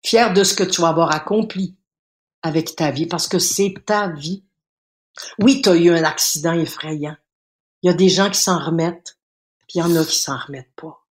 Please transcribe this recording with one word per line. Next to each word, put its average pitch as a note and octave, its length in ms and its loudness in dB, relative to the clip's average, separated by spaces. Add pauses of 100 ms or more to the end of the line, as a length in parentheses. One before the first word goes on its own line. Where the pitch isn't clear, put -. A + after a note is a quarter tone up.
Fière A3+ 300 2
de G3 100 4
ce F#3 100 0
que F#3+ 100 0
tu F3+ 180 -2
vas E3 80 4
avoir D#3 240 2
accompli F#3+ 640 -4 (680)
avec D#3+ 340 -2
ta D3+ 160 0
vie, C#3+ 140 -4
parce E3 220 -4
que F3+ 120 0
c'est G3 340 0 (120)
ta G#3 240 0
vie. » D#3+ 340 -10 (960)
Oui, B3+ 220 4
t'as F#3 140 4
eu E3+ 160 6
un E3 120 2
accident D#3 500 -2
effrayant. D#3 640 -6 (680)
Il F3+ 60 2
y - 20 6
a F3 40 4
des F#3 160 6
gens G3 200 2
qui G3 100 -2
s'en F#3 200 0
remettent, E3 580 -4 (500)
puis F3 120 -4
il - 0 -
y E3+ 40 0
en E3+ 120 2
a D#3+ 100 2
qui - 120 -2
s'en C3+ 200 -4
remettent C3 380 -14
pas. - 380 -18